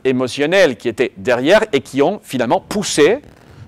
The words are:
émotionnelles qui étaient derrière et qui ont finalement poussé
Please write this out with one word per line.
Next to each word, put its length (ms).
émotionnelles 720
qui 120
étaient 280
derrière 460
et 80
qui 200
ont 220
finalement 380
poussé 600